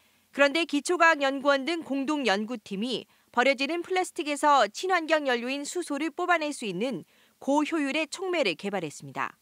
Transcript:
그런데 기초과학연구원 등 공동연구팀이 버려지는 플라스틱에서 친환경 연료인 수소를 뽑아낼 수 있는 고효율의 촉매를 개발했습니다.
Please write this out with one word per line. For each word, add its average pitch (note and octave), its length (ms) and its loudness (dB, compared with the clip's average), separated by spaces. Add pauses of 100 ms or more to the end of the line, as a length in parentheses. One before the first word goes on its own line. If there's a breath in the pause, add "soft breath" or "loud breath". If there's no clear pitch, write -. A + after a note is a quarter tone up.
(320 soft breath)
그런데 C#4+ 320 4
기초과학연구원 C#4+ 1000 2
등 E4 180 -4
공동연구팀이 A#3+ 1200 -2 (240 soft breath)
버려지는 C#4 520 2
플라스틱에서 D4+ 920 2
친환경 D#4 560 0
연료인 B3+ 360 -2
수소를 D#4 460 -4
뽑아낼 E4 420 0
수 - 120 -10
있는 G3+ 400 -4 (340 soft breath)
고효율의 D4 720 0
촉매를 E4+ 480 -2
개발했습니다. D3+ 840 -8